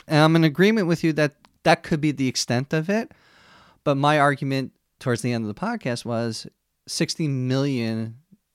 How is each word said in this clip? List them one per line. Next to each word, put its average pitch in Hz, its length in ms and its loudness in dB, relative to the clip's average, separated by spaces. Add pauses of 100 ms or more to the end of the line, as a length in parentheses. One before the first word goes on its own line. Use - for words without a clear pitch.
And 151 160 4
I'm 160 140 6
in 160 80 4
agreement 185 420 2
with 170 160 0
you 165 100 2
that 147 220 0 (280)
that 165 200 4
could 160 160 -2
be 147 120 0
the 135 180 -2
extent 123 420 -4
of 160 180 -2
it. 226 220 -2 (720)
But 143 120 0
my 147 240 2
argument 135 520 0 (280)
towards 120 220 -2
the 123 120 -2
end 117 100 -2
of 104 100 -6
the - 60 -14
podcast 185 460 -6
was 117 420 -6 (400)
sixty - 400 -4
million 127 880 -2 (400)